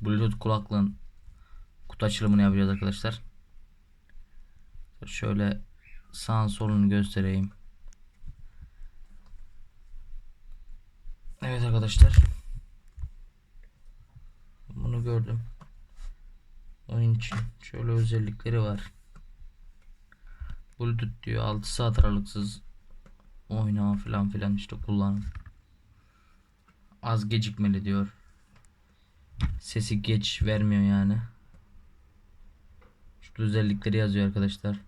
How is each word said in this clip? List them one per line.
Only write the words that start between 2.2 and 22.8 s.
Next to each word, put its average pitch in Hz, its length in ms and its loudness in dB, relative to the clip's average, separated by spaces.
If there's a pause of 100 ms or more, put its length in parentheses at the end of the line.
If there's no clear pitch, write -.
yapacağız 98 280 4
arkadaşlar. 98 520 -4 (1800)
Şöyle 104 560 -2 (500)
sağın 110 360 -2
solunu 101 420 2
göstereyim. 98 600 0 (4000)
Evet 123 220 -2
arkadaşlar. 110 520 10 (2500)
Bunu 120 340 -4
gördüm. 117 380 -2 (1500)
Onun 113 260 2
için 113 240 -2 (240)
şöyle 117 300 -6
özellikleri 113 720 0
var. 104 200 -2 (2000)
Bluetooth 117 440 -4
diyor, 113 200 -4
altı 107 300 -4
saat 117 260 0
aralıksız 104 640 2 (880)